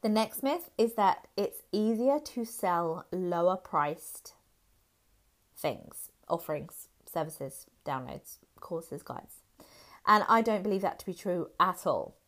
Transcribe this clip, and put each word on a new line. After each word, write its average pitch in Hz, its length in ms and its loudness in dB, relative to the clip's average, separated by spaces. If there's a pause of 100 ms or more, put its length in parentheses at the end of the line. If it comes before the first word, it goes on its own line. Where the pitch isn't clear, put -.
The 220 80 0
next 220 340 2
myth 302 340 0
is 226 160 4
that 202 420 4
it's - 260 -2 (120)
easier 226 460 4
to 247 260 -6
sell 175 640 -2
lower 180 460 2
priced - 760 -4 (1200)
things, - 520 -6 (200)
offerings, 156 580 -6 (180)
services, 156 640 -6 (180)
downloads, 135 520 -8 (240)
courses, - 420 -8
guides. - 380 -12 (640)
And 214 240 6
I 226 120 8
don't 214 220 2
believe 196 200 0
that - 160 -2
to - 60 -14
be 190 80 -6
true 175 360 -2 (100)
at 180 260 2
all. 120 300 0 (120)